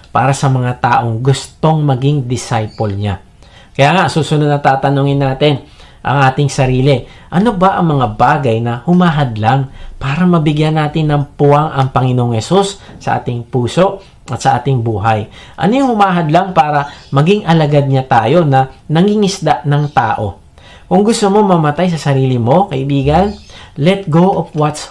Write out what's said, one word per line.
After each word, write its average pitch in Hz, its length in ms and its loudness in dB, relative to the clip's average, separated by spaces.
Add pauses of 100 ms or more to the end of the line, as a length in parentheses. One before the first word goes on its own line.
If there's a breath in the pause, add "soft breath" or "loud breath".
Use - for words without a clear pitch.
para 131 240 0
sa 135 160 -2
mga 123 320 -2
taong 120 400 0
gustong 147 640 0
maging 135 400 0
disciple 110 720 -4
niya. 101 240 -4 (560 soft breath)
Kaya 143 160 2
nga, 180 160 2
susunod 147 400 0
na 143 80 0
tatanungin 139 640 0
natin 135 400 0 (400 loud breath)
ang 139 240 0
ating 139 240 0
sarili, 131 560 0 (240 loud breath)
ano 214 240 0
ba 196 240 0
ang 170 220 0
mga 110 180 -2
bagay 123 400 0
na 117 320 -4
humahadlang 139 800 2 (320 loud breath)
para 147 240 -2
mabigyan 156 560 2
natin 151 320 -2
ng 143 240 -4
puwang 147 320 2
ang 131 240 -2
Panginoong 123 400 0
Yesus 170 480 -2 (160 loud breath)
sa 120 240 -4
ating 120 240 -8
puso 131 560 -2 (260 loud breath)
at 123 160 -8
sa 131 160 0
ating 131 240 -2
buhay? 110 440 -2 (280 loud breath)
Ano 185 160 0
yung 262 240 0
humahadlang 180 560 0
para 151 400 0 (240 loud breath)
maging 190 320 2
alagad 147 400 2
niya 135 200 0
tayo 123 360 2
na 135 320 0 (160 loud breath)
nangingisda 185 720 0
ng 143 200 0 (120)
tao? 107 480 -2 (440 loud breath)
Kung 190 160 2
gusto 208 280 2
mo 208 120 4
mamatay 170 480 0
sa 151 200 -2
sarili 131 240 2
mo, 127 320 2
kaibigan, 143 680 -2 (440 loud breath)
let 190 280 0
go 175 280 2
of 175 160 -6
what's 147 400 -4